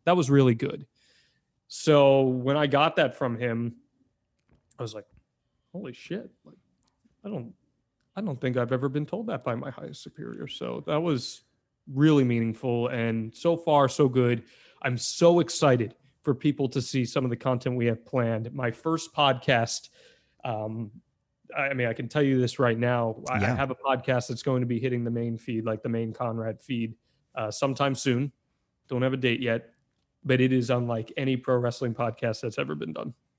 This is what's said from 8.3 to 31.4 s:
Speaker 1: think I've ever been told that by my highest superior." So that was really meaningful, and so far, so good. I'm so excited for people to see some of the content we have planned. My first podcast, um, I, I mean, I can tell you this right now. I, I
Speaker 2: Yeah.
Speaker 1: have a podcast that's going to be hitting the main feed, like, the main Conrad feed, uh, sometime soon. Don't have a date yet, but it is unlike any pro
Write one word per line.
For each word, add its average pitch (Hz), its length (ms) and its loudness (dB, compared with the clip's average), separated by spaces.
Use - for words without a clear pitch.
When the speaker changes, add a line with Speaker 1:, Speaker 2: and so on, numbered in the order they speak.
Speaker 1:
think 127 160 -2
I've 123 160 0
ever 131 160 0
been 147 180 -4
told 220 220 -6
that 180 160 -6
by 123 100 -4
my 127 160 -8
highest 143 320 -14
superior." - 460 -12
So 62 380 -8
that 151 140 0
was 160 420 -4
really 143 320 6
meaningful, 120 640 0
and 113 460 -2
so 170 220 0
far, 147 320 4
so 139 200 4
good. 123 340 2
I'm 127 160 -2
so 170 420 4
excited 127 540 2
for 139 120 2
people 143 340 0
to 127 140 -2
see 127 220 -2
some 131 200 -2
of 123 60 0
the 120 60 -4
content 123 400 -2
we 120 100 0
have 113 180 -2
planned. 117 480 -2
My 127 180 -4
first 160 440 -4
podcast, 131 720 2
um, 110 460 -6
I, 139 120 -2
I 139 60 -4
mean, 123 120 0
I 117 80 0
can 123 140 -8
tell 151 140 0
you 135 160 2
this 123 200 0
right 117 200 2
now. 120 380 0
I, 127 80 -2
I - 20 2
Speaker 2:
Yeah. 127 160 2
Speaker 1:
have 135 140 -2
a 127 40 -6
podcast 127 540 -2
that's 117 140 -8
going 131 180 0
to 123 60 -2
be 120 120 -2
hitting 123 260 -2
the 117 60 -4
main 117 280 -4
feed, 110 260 -6
like, 110 180 -4
the 127 60 -6
main 113 240 -4
Conrad 113 480 -6
feed, 113 340 -6
uh, 110 160 -6
sometime 139 440 0
soon. 131 360 0
Don't 127 140 -2
have 131 120 0
a - 20 -2
date 123 240 0
yet, 117 300 -2
but 127 180 2
it 127 120 4
is 123 160 0
unlike 120 480 -2
any 135 200 0
pro 127 200 0